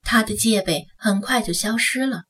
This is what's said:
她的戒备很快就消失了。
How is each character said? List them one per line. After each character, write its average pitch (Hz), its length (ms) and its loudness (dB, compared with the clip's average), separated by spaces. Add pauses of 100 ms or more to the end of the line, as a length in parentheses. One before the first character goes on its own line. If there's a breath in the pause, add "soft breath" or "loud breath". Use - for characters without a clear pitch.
她 233 200 2
的 214 120 -4
戒 214 280 2
备 170 240 -2 (100)
很 202 240 0
快 240 220 0
就 175 100 -4
消 214 240 -2
失 254 300 0
了。 208 240 -4